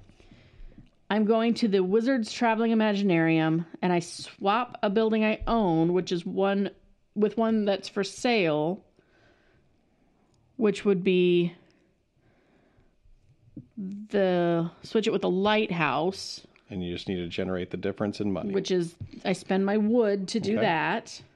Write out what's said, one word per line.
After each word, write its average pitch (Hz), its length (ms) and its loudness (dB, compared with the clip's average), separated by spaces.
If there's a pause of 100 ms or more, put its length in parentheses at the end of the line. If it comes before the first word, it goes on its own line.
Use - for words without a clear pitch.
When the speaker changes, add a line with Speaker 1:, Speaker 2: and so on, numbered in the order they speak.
(1080)
Speaker 1:
I'm 214 160 2
going 226 300 2
to 233 140 0
the 190 160 2
Wizard's 226 480 0
Traveling 226 400 0
Imaginarium, 165 920 2 (160)
and 180 120 0
I 170 80 2
swap - 840 -4
a 214 80 0
building 220 340 2
I 214 220 0
own, 175 460 2
which 180 180 -2
is 175 160 -4
one, 196 440 0 (440)
with 208 220 0
one 226 280 2
that's 196 240 -2
for 202 140 -4
sale, 180 840 0 (1700)
which 208 280 0
would 196 200 2
be 180 500 4 (2250)
the, 185 960 0 (120)
switch 220 240 -2
it 220 60 2
with 190 100 0
the 185 80 0
lighthouse. 185 1160 -2 (240)
Speaker 2:
And 92 140 -6
you 87 80 -4
just - 160 -8
need 95 80 -2
to 87 120 -4
generate 92 420 -4
the 95 60 -8
difference 98 440 -4
in 101 120 -2
money. 196 200 -4
Speaker 1:
Which 190 180 -4
is, 175 260 -2 (280)
I 202 80 -2
spend 196 340 -2
my 202 100 0
wood 208 520 2
to 226 120 -4
do 196 140 -2
Speaker 2:
Okay. 220 80 0
Speaker 1:
that. 165 600 -2 (140)